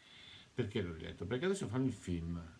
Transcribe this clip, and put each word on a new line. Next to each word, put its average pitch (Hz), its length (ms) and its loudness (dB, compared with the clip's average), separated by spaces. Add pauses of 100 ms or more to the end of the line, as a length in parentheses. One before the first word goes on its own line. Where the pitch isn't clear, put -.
(540)
Perché 107 260 2
l'ho 87 140 0
riletto? 82 320 -6
Perché 127 180 2
adesso 190 240 2
fanno 127 160 4
il 123 80 4
film, 85 500 -2 (180)